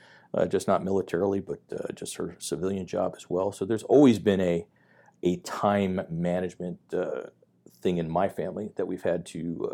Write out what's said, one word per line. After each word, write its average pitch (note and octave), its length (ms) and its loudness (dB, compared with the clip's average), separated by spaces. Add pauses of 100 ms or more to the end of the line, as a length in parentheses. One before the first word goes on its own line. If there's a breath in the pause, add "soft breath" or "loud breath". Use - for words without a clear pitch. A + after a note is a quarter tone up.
(340 soft breath)
uh, F2 120 2
just F2+ 200 -2
not F2+ 180 2
militarily, G2 560 0
but, - 200 -8 (120)
uh, - 220 -6
just - 220 -10
her F2 220 -8
civilian F#2 480 -4
job F#2 300 -2
as - 140 -20
well. F#2+ 220 0
So - 120 -8
there's A2 200 -2
always B2+ 340 8
been F#2+ 220 2
a, F2 260 2 (560 soft breath)
a F3+ 160 2
time G2 720 0
management, F2 680 -4 (140)
uh, D#2 380 -4 (500)
thing F2+ 160 0
in E2 140 -2
my F#2 180 2
family G2 480 -6
that F#2+ 100 -2
we've F2+ 160 -6
had F2 220 0
to, - 500 -6